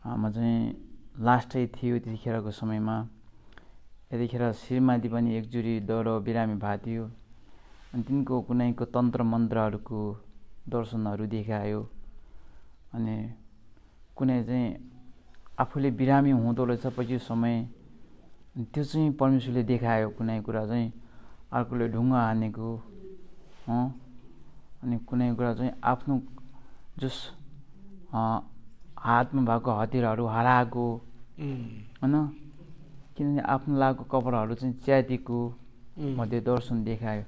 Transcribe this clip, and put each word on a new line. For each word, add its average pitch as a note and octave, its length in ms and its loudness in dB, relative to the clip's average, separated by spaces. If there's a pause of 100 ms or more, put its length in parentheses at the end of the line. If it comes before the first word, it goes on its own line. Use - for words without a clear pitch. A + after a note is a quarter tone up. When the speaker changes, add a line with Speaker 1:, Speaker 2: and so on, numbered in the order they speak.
Speaker 1:
अ, A#2 100 -6
म G#2+ 160 0
चाहिँ A#2 460 2 (420)
लास्टै A#2+ 480 2
थियो A#2+ 320 -2
त्यतिखेरको A2+ 520 -4
समयमा। A2 560 -2 (1040)
यतिखेर A#2+ 380 0
श्रीमती B2 580 4
पनि A#2 260 2
एकजुरी A2+ 440 -2
दह्रो A2+ 400 0
बिरामी A2 360 0
भएको G2+ 300 -4
थियो। A2+ 200 -4 (880)
अनि A#2+ 100 -2
तिनको C3 380 0
कुनैको A#2+ 440 2
तन्त्र B2 380 2
मन्त्रहरूको A2 920 0 (520)
दर्शनहरू A2 560 -2
देखायो। G#2+ 640 -2 (1040)
अनि A2 380 -4 (840)
कुनै B2+ 280 4
चाहिँ A#2+ 480 -2 (680)
आफूले C#3 320 2
बिरामी C#3 400 6
हुँदो A#2+ 340 4
रहेछ A#2+ 200 0
पछि B2 340 0
समय, A#2 500 0 (840)
अनि A#2 100 -4
त्यो D3 180 -2
चाहिँ D3+ 280 2
परमेश्वरले C3 520 4
देखायो। A2+ 460 4
कुनै A2 320 -2
कुरा A2 260 -2
चाहिँ A#2 260 0 (600)
अर्कोले A#2+ 340 0
ढुङ्गा A#2+ 340 4
हानेको, A2 600 0 (880)
अँ, B2 420 0 (720)
अनि A#2+ 140 0
कुनै B2 380 2
कुरा A#2+ 180 2
चाहिँ B2 180 0 (120)
आफ्नो B2+ 380 2 (760)
जस, - 320 -4 (840)
अ, A2+ 260 2 (580)
हातमा A#2+ 440 4
भएको A#2 300 4
हतियारहरू A2+ 540 2
हराएको, A#2+ 760 4 (380)
Speaker 2:
उम्। C3+ 260 -6 (380)
Speaker 1:
होइन? D3 240 4 (880)
किनभने C#3+ 240 2
आफ्नो C#3 340 2
लगाएको C3 280 4
कपडाहरू A#2+ 500 2
चाहिँ B2 220 -2
च्यातिएको B2 800 2 (420)
Speaker 2:
उम्। C#3 200 -2
Speaker 1:
म A#2+ 80 0
त्यो A#2 160 0
दर्शन A#2+ 420 0
देखायो। G#2+ 440 -2